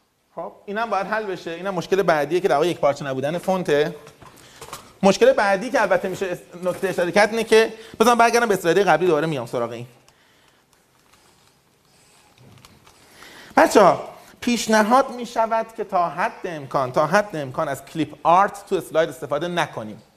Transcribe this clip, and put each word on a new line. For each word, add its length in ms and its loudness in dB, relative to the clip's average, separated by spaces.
خب 180 -12
اینم 240 -6
باید 160 -2
حل 200 -6
بشه. 240 -10
اینم 240 -8
مشکل 280 0
بعدیه 380 0
که 80 0
در 60 2
واقع 140 2
یک 100 -4
پارچه 260 0
نبودن 340 -4
فونته. 560 0
مشکل 300 6
بعدی 380 0
که 120 0
البته 260 0
می‌شه 260 -6
اس-، 320 -12
نکته 220 -4
اشاره 240 -2
کرد 180 4
اینه 140 -4
که، 280 4
بذار 140 4
برگردم 340 2
به 60 2
اسلاید 240 0
قبلی، 280 4
دوباره 200 2
میام 200 -4
سراغ 240 -4
این. 160 -14
بچه‌ها، 520 6
پیشنهاد 720 2
می‌شود 560 -4
که 80 -8
تا 240 -2
حد 240 -6
امکان، 480 -4
تا 140 2
حد 300 0
امکان 320 -6
از 160 -8
کلیپ 380 -6
آرت 460 2
تو 80 -2
اسلاید 320 -2
استفاده 400 -8
نکنیم. 540 -6